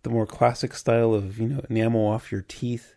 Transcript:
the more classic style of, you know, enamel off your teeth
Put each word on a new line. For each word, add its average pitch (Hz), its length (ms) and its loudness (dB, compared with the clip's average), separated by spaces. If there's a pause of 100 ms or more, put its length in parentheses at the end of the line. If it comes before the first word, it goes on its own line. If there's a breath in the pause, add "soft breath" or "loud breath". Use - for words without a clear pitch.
the 117 80 -6
more 113 160 2
classic 120 480 0
style 117 400 2
of, 101 240 -2
you 113 100 0
know, 139 220 -2
enamel 110 360 2
off 107 240 -2
your 98 120 -4
teeth - 540 -8